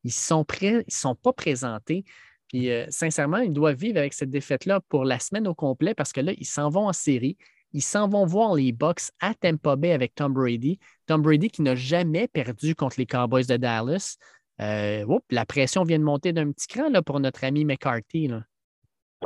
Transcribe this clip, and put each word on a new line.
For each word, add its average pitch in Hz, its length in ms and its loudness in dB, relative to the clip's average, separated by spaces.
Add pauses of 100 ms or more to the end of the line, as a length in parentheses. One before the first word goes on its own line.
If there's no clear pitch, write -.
ils 120 80 -6
sont 160 320 0
prêts, 214 440 0
ils - 60 -8
sont 131 220 -2
pas - 180 0
présentés. 131 720 -4 (440)
Puis, 123 240 -2
euh, 117 180 -2
sincèrement, 156 480 -2
ils 220 160 0
doivent 147 220 2
vivre 190 240 -2
avec 143 140 -2
cette 131 180 -6
défaite-là 143 480 -2 (100)
pour 139 140 2
la 127 160 0
semaine 208 280 -4
au 170 60 -2
complet 151 400 0
parce - 200 -4
que 131 80 -2
là, 175 160 0
ils 139 80 -12
s'en 147 240 -2
vont 202 180 0
en 185 60 0
série. 135 440 0 (360)
Ils 143 100 -4
s'en 208 240 0
vont 202 180 4
voir 196 300 2
les 131 160 4
Bucks 147 480 -2
à 208 140 -2
Tampa 156 420 0
Bay 170 160 2
avec 127 240 0
Tom 143 180 0
Brady. 127 460 0 (260)
Tom 156 160 2
Brady 156 280 4
qui - 120 -4
n'a 131 140 4
jamais 165 520 0
perdu 135 480 -2
contre 131 220 -2
les 127 80 0
Cowboys 123 400 2
de 123 120 2
Dallas. 123 600 -2 (440)
Euh, 104 440 -2
oups, 170 240 0
la 113 160 0
pression 143 380 2
vient 160 160 4
de 151 40 4
monter 151 300 0
d'un 151 180 0
petit - 160 -8
cran 294 220 -2
là, 202 120 4
pour 143 180 -2
notre 135 240 -2
ami 147 220 2
McCarthy, 139 640 -2
là. 113 160 -4 (840)